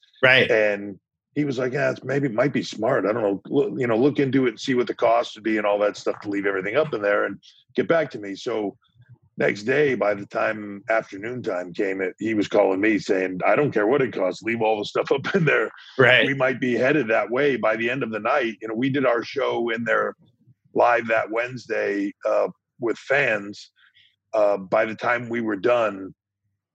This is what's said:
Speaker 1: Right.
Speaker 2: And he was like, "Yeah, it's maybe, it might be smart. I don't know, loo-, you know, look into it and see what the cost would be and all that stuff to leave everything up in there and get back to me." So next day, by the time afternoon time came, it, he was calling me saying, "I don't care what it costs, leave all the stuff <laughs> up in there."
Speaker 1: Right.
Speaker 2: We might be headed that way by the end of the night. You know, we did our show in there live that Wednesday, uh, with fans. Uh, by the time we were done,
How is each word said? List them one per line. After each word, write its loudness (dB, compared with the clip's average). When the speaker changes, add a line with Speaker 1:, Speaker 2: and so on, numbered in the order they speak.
Speaker 1:
Right. 6
Speaker 2:
And 0
he -2
was -4
like, -2
"Yeah, -2
it's -10
maybe, -2
it -4
might 0
be -2
smart. -2
I 2
don't -2
know, 0
loo-, 0
you -2
know, 2
look 2
into 2
it 2
and -10
see -2
what 2
the -2
cost 2
would -12
be 0
and 0
all 2
that 0
stuff -6
to -12
leave -2
everything -2
up 0
in -4
there 0
and -6
get 0
back 2
to -12
me." -10
So -4
next -2
day, 2
by 0
the -10
time -4
afternoon -4
time -6
came, -2
it, -4
he -2
was 0
calling 4
me 4
saying, -2
"I 4
don't 0
care 2
what 4
it -2
costs, -2
leave -4
all 2
the -4
stuff 0
<laughs> -
up -2
in 2
there." 2
Speaker 1:
Right. 6
Speaker 2:
We 0
might 0
be 0
headed 2
that 2
way 2
by 0
the -2
end -4
of -6
the -6
night. 0
You -10
know, -6
we 0
did 0
our 2
show -2
in -4
there 0
live 4
that 0
Wednesday, -4
uh, 2
with -2
fans. -2
Uh, 4
by 0
the -4
time -2
we -4
were -2
done, 0